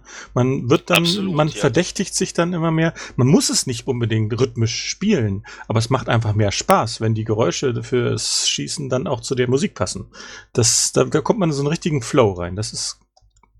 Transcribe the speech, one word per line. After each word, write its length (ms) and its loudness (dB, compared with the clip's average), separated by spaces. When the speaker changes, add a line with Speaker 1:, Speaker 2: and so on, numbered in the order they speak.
Speaker 1:
Man 340 0
wird 220 0
dann, 80 4
Speaker 2:
Absolut, 340 -2
Speaker 1:
man 140 2
Speaker 2:
ja. 80 -6
Speaker 1:
verdächtigt 580 0
sich 200 -2
dann 200 0
immer 160 0
mehr. 240 2
Man 100 4
muss 240 6
es 160 -2
nicht 220 -6
unbedingt 520 0
rhythmisch 480 0
spielen, 560 0
aber 120 2
es 100 0
macht 200 0
einfach 240 2
mehr 180 2
Spaß, 500 0
wenn 140 2
die 80 -2
Geräusche 580 0
fürs 680 -2
Schießen 420 -4
dann 180 -2
auch 140 -4
zu 120 -6
der 160 2
Musik 240 2
passen. 400 -6
Das, 380 2
da, 140 4
da 160 0
kommt 180 2
man 100 2
in 40 0
so 80 -2
einen 80 0
richtigen 340 -2
Flow 300 2
rein. 220 -6
Das 160 -4
ist, 280 -10